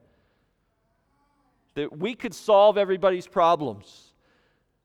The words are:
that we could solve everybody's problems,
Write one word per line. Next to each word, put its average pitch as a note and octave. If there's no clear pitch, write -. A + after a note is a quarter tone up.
that D3
we G#3
could A3
solve G#3
everybody's F#3+
problems, D3+